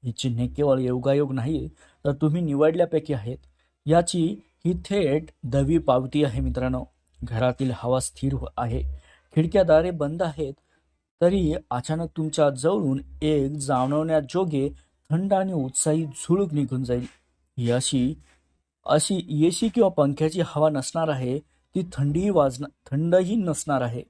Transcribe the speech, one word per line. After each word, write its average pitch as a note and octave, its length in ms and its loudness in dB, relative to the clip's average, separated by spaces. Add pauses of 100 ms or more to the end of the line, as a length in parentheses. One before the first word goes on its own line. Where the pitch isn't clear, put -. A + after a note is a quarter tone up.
ही A#2+ 60 -4
चिन्हे A#2+ 360 -2
केवळ C3+ 320 2
योगायोग C3 540 0
नाही, C3+ 340 -4 (380)
तर D3 60 2
तुम्ही D3+ 300 0
निवडल्यापैकी D#3+ 720 2
आहेत A#2+ 240 -6 (480)
याची E3+ 500 2 (300)
ही F3 80 2
थेट F3 500 0 (200)
दैवी C#3 340 2
पावती C3+ 460 2
आहे B2+ 180 -2
मित्रांनो. B2+ 440 -2 (380)
घरातील B2 520 0
हवा B2+ 240 0
स्थिर - 340 -4
हो-, B2+ 240 -6
आहे, A#2+ 260 -4 (520)
खिडक्या E3+ 280 4
दारे E3 280 4
बंद D#3+ 320 -4
आहेत, D3 300 -4 (680)
तरी F3 320 2 (160)
अचानक D#3 480 -4
तुमच्या D#3 320 2
जवळून C#3 520 0 (200)
एक D3 300 2
जाणवण्याजोगे D3 1160 0 (400)
थंड F#3+ 240 0
आणि F#3+ 200 0
उत्साही D#3 520 0
झुळूक E3+ 480 -2
निघून C3+ 300 -2
जाईल. B2 220 -2 (520)
ही A#2+ 140 0
अशी, C3 440 0 (720)
अशी D#3 600 2
एसी F3+ 240 2
किंवा G#3 200 4
पंख्याची D#3 560 0
हवा D#3 240 2
नसणार D#3 380 -4
आहे, C3 460 -4 (220)
ती F#3+ 60 -2 (120)
थंडीही D3 360 0
वाजन-, C#3+ 400 2 (220)
थंडही E3+ 440 2
नसणार D#3+ 460 -2
आहे. A#2+ 280 -4